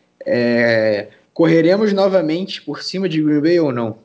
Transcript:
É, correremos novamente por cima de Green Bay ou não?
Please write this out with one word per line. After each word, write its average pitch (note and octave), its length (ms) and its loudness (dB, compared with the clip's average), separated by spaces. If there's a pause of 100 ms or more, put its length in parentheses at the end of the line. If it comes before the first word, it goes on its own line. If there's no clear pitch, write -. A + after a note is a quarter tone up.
(260)
É, A#2 800 0 (260)
correremos E3 600 2
novamente F#3+ 680 0
por C#3+ 200 -10
cima F#3+ 260 -6
de D#3+ 140 -2
Green D3+ 200 0
Bay E3+ 180 2
ou D3+ 120 0
não? A#2 340 -6